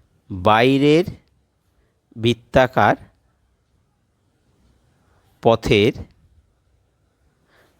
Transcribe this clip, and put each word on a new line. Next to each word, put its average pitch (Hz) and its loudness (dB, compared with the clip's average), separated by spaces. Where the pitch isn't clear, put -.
বাইরের 131 0
বৃত্তাকার 117 -2
পথের 113 0